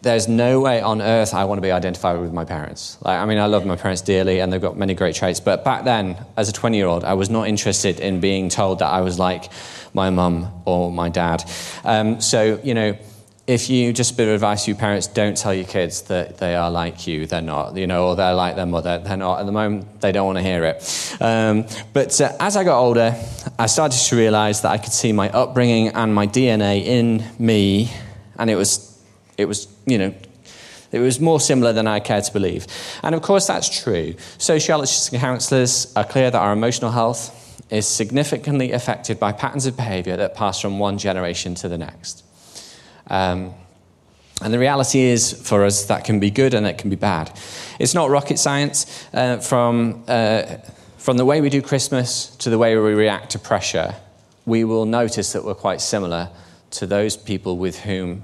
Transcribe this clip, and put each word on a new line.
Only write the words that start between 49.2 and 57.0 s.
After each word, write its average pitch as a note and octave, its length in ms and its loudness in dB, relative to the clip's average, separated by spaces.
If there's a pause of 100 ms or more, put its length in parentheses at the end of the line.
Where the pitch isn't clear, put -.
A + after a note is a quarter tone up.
from, A#2+ 680 0
uh, A2+ 380 2 (540)
from C3 180 0
the B2 80 4
way C#3+ 160 4
we C#3+ 100 4
do C#3 100 2
Christmas B2+ 760 -2
to - 120 -4
the A2+ 80 2
way A2+ 200 4
we G#2+ 180 4
react G#2 360 0
to - 100 -6
pressure, - 560 -2 (500)
we A2+ 160 2
will A2 240 2
notice A2+ 460 0
that G#2 120 -6
we're G2 100 -4
quite F#2 260 -2
similar F2 500 -4 (400)
to - 160 -8
those G2+ 300 0